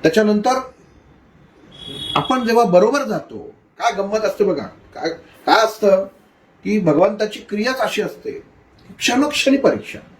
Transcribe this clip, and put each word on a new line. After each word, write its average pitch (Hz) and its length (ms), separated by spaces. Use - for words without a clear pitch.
त्याच्यानंतर 214 580
आपण 254 320
जेव्हा 233 180
बरोबर 214 380
जातो, 170 520
काय 233 180
गंमत 196 220
असते 202 260
बघा, 175 220
काय, - 140
काय 220 180
असतं 196 420
की 202 160
भगवंताची 190 600
क्रियाच 214 280
अशी 208 240
असते, - 400
क्षणोक्षणी 277 580
परीक्षा. - 420